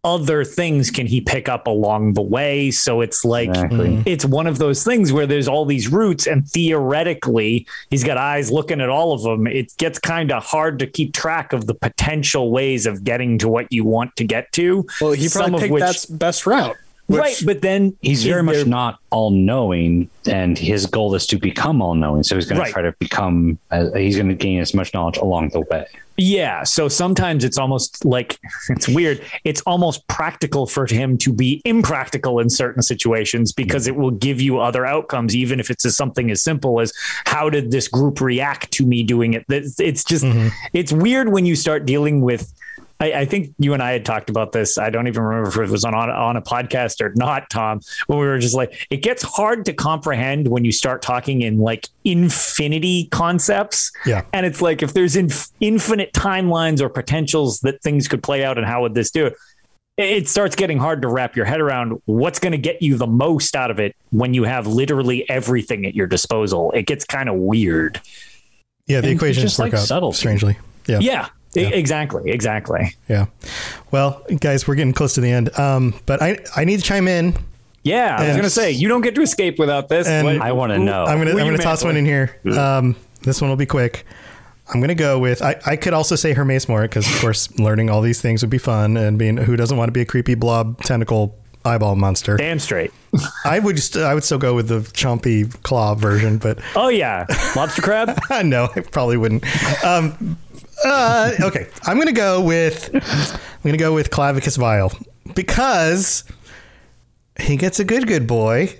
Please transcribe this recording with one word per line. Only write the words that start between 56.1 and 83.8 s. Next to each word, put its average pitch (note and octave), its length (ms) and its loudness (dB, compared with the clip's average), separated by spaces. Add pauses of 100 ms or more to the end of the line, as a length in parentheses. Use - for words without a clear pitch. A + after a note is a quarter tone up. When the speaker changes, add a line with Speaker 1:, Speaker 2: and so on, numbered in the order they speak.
Speaker 1:
timelines E3+ 680 0
or C3 80 0
potentials C#3+ 720 -2
that C3+ 200 -2
things C#3+ 240 0
could - 160 -2
play C#3 220 0
out C3 120 -2
and A2+ 80 -2
how A#2+ 180 -2
would A2+ 120 -2
this A#2 160 0
do D#3 160 0
it, - 80 -2 (640)
it G3+ 300 0
starts G3+ 260 0
getting E3 240 0
hard D3 240 0
to C3 60 -2
wrap B2 260 -2
your A2+ 100 0
head D3 160 -2
around B2 440 -2
what's C3+ 340 0
gonna E3+ 180 0
get C#3+ 260 -4
you C#3+ 140 2
the A#2+ 120 0
most C#3+ 480 2
out B2+ 160 -2
of G2+ 80 -4
it G2+ 160 -2 (140)
when B2 220 2
you B2 120 2
have A#2 240 -2
literally B2+ 600 0
everything A#2 580 -2
at F#2+ 100 -6
your G2 100 0
disposal. F#2 640 0
It A2 140 0
gets C#3+ 180 -4
kinda C3 300 -4
weird. F#2 640 0 (840)
Speaker 3:
Yeah, C#3 100 2
the - 20 -
Speaker 2:
And B2 80 2
he C3 80 2
Speaker 3:
equations C3 300 2
Speaker 2:
just - 140 0
Speaker 3:
work - 140 0
Speaker 2:
likes G#2 100 2
Speaker 3:
out G#2 60 -2
Speaker 2:
subtlety. D3+ 300 -2
Speaker 3:
strangely. G#2 400 2 (280)
Yeah. A2 140 2
Speaker 1:
Yeah, A#3 260 0 (300)
e-, F3+ 60 2
Speaker 3:
Yeah. G3 60 0
Speaker 1:
exactly, D3+ 600 -2
exactly. G#2+ 640 -2 (120)
Speaker 3:
Yeah. G2+ 180 2 (640)
Well, C#3 340 0 (160)
guys, C#3 260 0
we're C#3+ 100 0
getting C3+ 180 2
close C#3+ 200 0
to C3 60 2
the B2 100 2
end. B2 280 0
Um, C3 360 2 (120)
but C#3 160 0
I, E3+ 160 0 (180)
I C#3+ 80 0
need G3 140 2
to F3 40 -4
chime G3 240 0
in. F3 300 2 (480)
Speaker 1:
Yeah, G3+ 320 0
I G#2+ 40 0
was D3+ 100 2
Speaker 3:
And C#3+ 80 2
Speaker 1:
gonna G3+ 120 0
say, G#3+ 220 2
you C#3 160 0
don't A#3+ 140 2
get A3 140 0
to D4 60 2
escape F3+ 360 0
without C#3+ 300 0
this. E3 200 2
Speaker 3:
And D#3 180 2
Speaker 1:
What D3 140 2
Speaker 2:
I B2 120 0
wanna A#2+ 260 0
know. G2 260 2
Speaker 3:
I'm D3+ 140 2
gonna, D#3+ 160 2
Speaker 1:
Will G3+ 60 2
Speaker 3:
I'm - 60 0
Speaker 1:
you D#3+ 60 0
Speaker 3:
gonna D#3+ 100 0
toss D#3+ 220 0
Speaker 1:
mantle? E3+ 60 0
Speaker 3:
one D#3 80 0
in D3 80 2
here. C3+ 380 0
Speaker 2:
Yeah. C3+ 340 2
Speaker 3:
Um, B2+ 180 2 (260)
this C3 200 0
one C#3 80 0
will C3+ 60 0
be C#3 100 0
quick. B2 380 -2 (680)